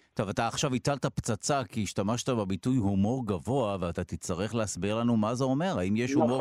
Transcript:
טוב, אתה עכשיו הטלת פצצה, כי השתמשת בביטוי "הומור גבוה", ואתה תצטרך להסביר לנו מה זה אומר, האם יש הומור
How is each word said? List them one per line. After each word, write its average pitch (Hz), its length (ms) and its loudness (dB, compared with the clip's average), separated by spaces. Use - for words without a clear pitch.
טוב, 101 160 -2
אתה 117 180 0
עכשיו 131 260 -2
הטלת 139 320 0
פצצה, 135 560 0
כי 107 120 -2
השתמשת 110 460 -2
בביטוי 110 480 0
"הומור 104 500 2
גבוה", 101 540 0
ואתה 87 220 -2
תצטרך 95 520 -4
להסביר 101 440 -2
לנו 120 180 2
מה 107 180 2
זה 127 80 -2
אומר, 147 360 0
האם 95 180 2
יש 123 160 0
הומור 127 280 4